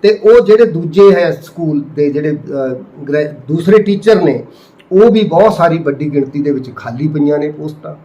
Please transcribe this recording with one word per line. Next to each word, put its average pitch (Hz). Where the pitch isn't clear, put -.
ਤੇ 208
ਉਹ 233
ਜਿਹੜੇ 214
ਦੂਜੇ 170
ਹੈ 175
ਸਕੂਲ 151
ਦੇ 147
ਜਿਹੜੇ, 147
ਅਹ, 135
ਗ੍ਰੈ-, 147
ਦੂਸਰੇ 170
ਟੀਚਰ 202
ਨੇ, 139
ਉਹ 214
ਵੀ 220
ਬਹੁਤ 185
ਸਾਰੀ 165
ਵੱਡੀ 143
ਗਿਣਤੀ 143
ਦੇ 147
ਵਿੱਚ 123
ਖਾਲੀ 127
ਪਈਆਂ 147
ਨੇ 151
ਪੋਸਟਾਂ। 151